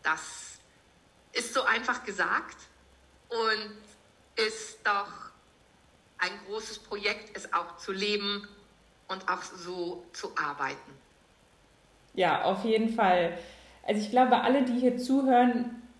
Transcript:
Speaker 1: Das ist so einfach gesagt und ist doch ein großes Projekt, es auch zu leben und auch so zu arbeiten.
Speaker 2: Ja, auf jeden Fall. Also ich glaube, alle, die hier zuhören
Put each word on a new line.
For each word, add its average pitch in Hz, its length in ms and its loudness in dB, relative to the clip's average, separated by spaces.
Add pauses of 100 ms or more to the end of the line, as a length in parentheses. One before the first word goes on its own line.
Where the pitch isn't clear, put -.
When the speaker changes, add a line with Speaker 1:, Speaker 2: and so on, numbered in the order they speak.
Speaker 1:
Das - 540 -6 (760)
ist 240 200 -4
so 269 100 0
einfach 233 420 0
gesagt 196 500 -2 (720)
und 214 480 0 (720)
ist - 380 -8
doch 202 260 0 (1040)
ein 180 140 -2 (160)
großes 220 320 -8
Projekt, 208 560 -6
es - 180 -10
auch 180 220 -2
zu - 160 -10
leben 202 560 -2 (640)
und 190 180 -6
auch 190 160 -2
so 180 680 -8
zu - 240 -10
arbeiten. 143 560 -6 (1200)
Speaker 2:
Ja, 170 300 2
auf 196 200 0
jeden 220 260 2
Fall. 180 480 4 (480)
Also 214 140 2
ich 208 100 -4
glaube, 247 320 6
alle, 262 220 4
die 247 160 0
hier 247 180 4
zuhören 254 840 4 (180)